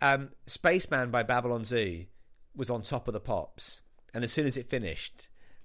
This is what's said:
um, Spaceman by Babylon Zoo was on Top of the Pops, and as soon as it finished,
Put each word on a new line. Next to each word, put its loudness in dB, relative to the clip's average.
um, 4
Spaceman 2
by 4
Babylon 2
Zoo 0
was -2
on -2
Top -4
of -2
the -4
Pops, -4
and -2
as 0
soon 2
as 0
it -8
finished, -6